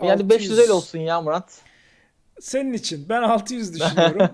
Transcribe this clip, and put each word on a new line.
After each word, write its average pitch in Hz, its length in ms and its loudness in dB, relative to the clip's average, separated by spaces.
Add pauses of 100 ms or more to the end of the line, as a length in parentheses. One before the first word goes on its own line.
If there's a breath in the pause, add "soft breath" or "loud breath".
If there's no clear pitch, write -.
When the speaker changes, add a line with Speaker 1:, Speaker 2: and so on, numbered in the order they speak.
Speaker 1:
Yani 185 100 2
Speaker 2:
altı 196 120 2
yüz 190 60 0
Speaker 1:
beş 220 200 4
yüz 220 100 4
elli 233 120 6
olsun 170 280 -2
ya 165 220 -2
Murat. 160 400 -6 (760 soft breath)
Speaker 2:
Senin 269 340 -6
için. 160 360 -8
Ben 240 120 -2
altı 226 320 0
yüz 220 200 -8
düşünüyorum. 165 600 0